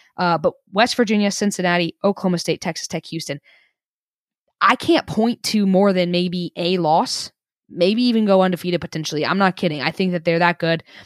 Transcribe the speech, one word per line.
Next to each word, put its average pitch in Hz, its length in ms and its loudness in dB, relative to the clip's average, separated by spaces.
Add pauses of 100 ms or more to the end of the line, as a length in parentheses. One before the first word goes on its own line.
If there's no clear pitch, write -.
(180)
Uh, 175 200 2
but 165 160 0 (200)
West 226 220 2
Virginia, 208 360 2
Cincinnati, 180 720 0
Oklahoma 170 360 0
State, 160 200 -4
Texas - 280 -8
Tech, 165 180 -8
Houston. 151 340 -10 (1200)
I 214 160 2
can't - 320 0
point 226 360 -2
to 208 220 0
more 196 280 4
than 175 180 0
maybe 175 440 -2
a 180 220 -2
loss, 165 540 0 (380)
maybe 196 340 0
even 226 220 2
go 190 160 4
undefeated 175 400 -2
potentially. 156 420 -6
I'm 151 140 0
not 185 180 2
kidding. 151 260 -4
I 151 100 -2
think 185 220 -2
that 170 120 -6
they're 170 140 2
that 175 180 2
good. 165 260 -2 (220)